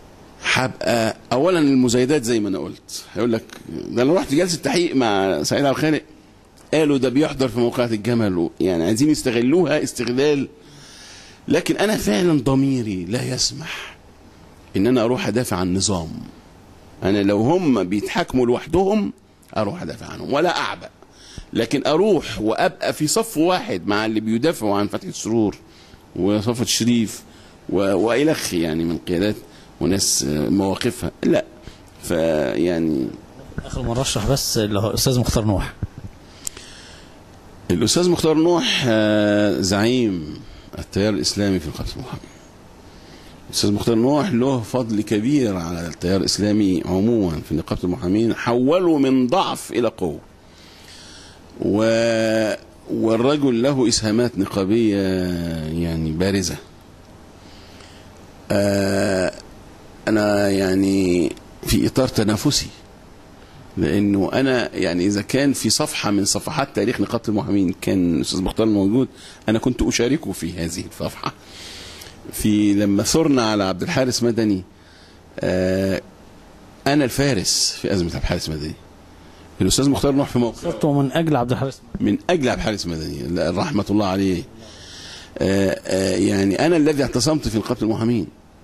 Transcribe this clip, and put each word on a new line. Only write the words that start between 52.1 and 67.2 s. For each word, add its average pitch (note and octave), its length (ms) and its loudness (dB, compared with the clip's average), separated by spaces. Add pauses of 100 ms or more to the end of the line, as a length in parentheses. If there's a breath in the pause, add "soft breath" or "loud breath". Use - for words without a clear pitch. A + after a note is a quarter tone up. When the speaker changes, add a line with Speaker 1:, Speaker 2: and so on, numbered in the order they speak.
Speaker 1:
والرجل A#2 720 2
له C3 260 2
إسهامات G#2+ 500 0
نقابية G2+ 600 2 (680)
يعني E2 440 -2
بارزة. F2+ 440 0 (2000 loud breath)
آه، G2 840 2 (720)
أنا G#2 420 2
يعني F#2+ 840 2 (360)
في - 200 2
إطار C3 200 2
تنافسي، A2 600 0 (1080 loud breath)
لأنه G2 560 2
أنا B2+ 420 0
يعني F2 320 0
إذا G2+ 140 0
كان C3+ 320 0
في - 160 -2
صفحة A2 420 -2
من G2+ 140 2
صفحات - 500 -4
تاريخ G#2+ 260 0
نقابة A2+ 260 -2